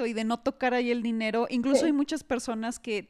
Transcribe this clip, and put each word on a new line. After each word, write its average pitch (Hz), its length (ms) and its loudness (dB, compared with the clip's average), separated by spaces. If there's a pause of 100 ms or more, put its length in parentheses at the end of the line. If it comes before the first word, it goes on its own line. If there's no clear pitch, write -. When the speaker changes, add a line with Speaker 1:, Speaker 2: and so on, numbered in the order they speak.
Speaker 1:
Y 240 60 -2
de 220 120 -2
no 226 160 0
tocar 254 340 0
ahí 240 160 2
el 240 120 0
dinero. 226 460 0
Incluso 254 320 2
Speaker 2:
Sí. 320 60 2
Speaker 1:
hay 311 60 4
muchas 285 300 0
personas 233 560 -4
que 208 320 -4